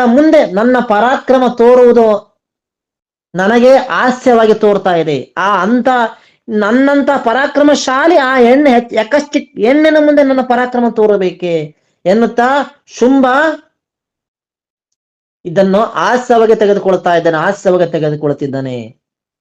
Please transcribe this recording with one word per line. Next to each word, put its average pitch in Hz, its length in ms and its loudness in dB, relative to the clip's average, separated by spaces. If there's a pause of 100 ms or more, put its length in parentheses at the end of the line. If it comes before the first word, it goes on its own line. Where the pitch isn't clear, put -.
ಮುಂದೆ 285 460 2
ನನ್ನ 240 280 0
ಪರಾಕ್ರಮ 247 640 0 (140)
ತೋರುವುದು 240 840 2 (960)
ನನಗೆ 233 400 2
ಹಾಸ್ಯವಾಗಿ 226 800 0
ತೋರ್ತಾ 196 420 0
ಇದೆ. 151 420 -4
ಆ 190 240 -2
ಅಂತ, 240 260 -2 (640)
ನನ್ನಂತ 262 680 0
ಪರಾಕ್ರಮಶಾಲಿ 277 1000 0
ಆ 262 180 0
ಹೆಣ್ಣು, 247 600 2
ಯಕಶ್ಚಿತ್ 277 640 -4
ಹೆಣ್ಣಿನ 302 400 2
ಮುಂದೆ 294 240 2
ನನ್ನ 262 180 0
ಪರಾಕ್ರಮ 247 480 -2
ತೋರಬೇಕೆ 180 880 -2 (300)
ಎನ್ನುತ್ತಾ 233 800 -2
ಶುಂಭ 262 400 0 (2250)
ಇದನ್ನು 190 340 0
ಹಾಸ್ಯವಾಗಿ 226 760 0
ತೆಗೆದುಕೊಳ್ತಾ 190 600 -2
ಇದ್ದಾನೆ, 165 220 -2
ಹಾಸ್ಯವಾಗಿ 180 540 -2
ತೆಗೆದುಕೊಳ್ತಿದ್ದಾನೆ. 143 1160 -8 (340)